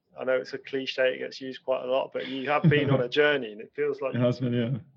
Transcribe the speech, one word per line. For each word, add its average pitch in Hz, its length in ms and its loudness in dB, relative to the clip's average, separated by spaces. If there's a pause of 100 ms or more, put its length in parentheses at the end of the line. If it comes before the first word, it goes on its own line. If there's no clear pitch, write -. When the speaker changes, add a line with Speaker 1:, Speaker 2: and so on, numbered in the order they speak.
(200)
Speaker 1:
I 127 40 -8
know 127 100 0
it's 131 200 -2
a 135 40 -10
cliche, 131 560 -2
it 135 60 -8
gets 127 200 -10
used 131 240 -12
quite 131 200 -2
a 127 40 -6
lot, 131 240 0
but - 160 -6
you 131 220 -6
have 147 140 2
been 147 260 6
on 131 120 4
a 120 80 0
Speaker 2:
<laughs> 147 120 2
Speaker 1:
journey, 139 300 4
and 104 100 -14
it 123 140 -16
feels 147 260 -2
like 131 140 -4
Speaker 2:
It 120 60 0
has 123 180 2
been, 123 120 -2
yeah. 120 280 0 (180)